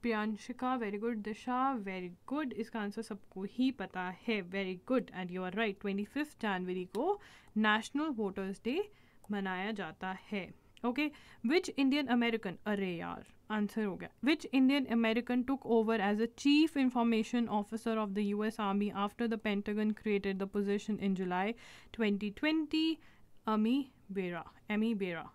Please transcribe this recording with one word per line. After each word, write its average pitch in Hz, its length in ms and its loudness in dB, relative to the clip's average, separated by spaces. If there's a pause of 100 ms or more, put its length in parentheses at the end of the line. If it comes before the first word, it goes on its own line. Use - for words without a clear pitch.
प्रियांशिका, 233 760 -2
very 208 220 -4
good। 233 160 -2
दिशा, 247 600 -2
very 185 320 -6 (240)
good। 285 200 -2
इसका 226 260 -6
आंसर 208 220 -4
सबको 202 420 -10
ही 254 280 0
पता 185 320 -6 (240)
है। 220 140 0 (100)
Very 190 240 -2 (160)
good, 254 200 0
and 180 200 -8
you 185 100 -6
are 185 140 -6
right। 208 260 -2
ट्वेंटी 202 240 -2
फिफ्थ 294 360 -6
जनवरी 185 440 -2
को 339 340 -2 (380)
नेशनल 220 520 2
वोटर्स 196 540 -4
डे 339 280 -2 (400)
मनाया 190 400 -2
जाता 190 460 -6 (140)
है। 196 320 -8 (240)
Okay, 285 260 0 (340)
which 339 320 4
Indian 269 320 2
American, 233 480 2 (100)
अरे 202 280 0
यार, 175 280 -8 (280)
आंसर 214 340 0
हो 190 100 -2
गया। 170 140 -10 (200)
Which 320 220 2
Indian 262 440 6
American 233 540 2
took 277 160 -2
over 226 300 4
as 208 240 2
a 233 80 2 (160)
chief 302 320 6
information 233 720 2
officer 220 460 -2 (100)
of 196 120 -4
the 208 160 2
U 208 140 0
S 226 140 -2
Army 202 320 2 (140)
after 233 220 -2
the 226 100 0
Pentagon 214 560 0
created 196 460 0
the 196 80 -2
position 202 520 -2
in 196 160 2
July 185 380 0 (400)
twenty 208 380 0 (100)
twenty? 311 580 2 (480)
अमी 220 300 4 (340)
बेरा, 180 320 -4 (280)
एमी 220 240 2
बेरा 180 400 -4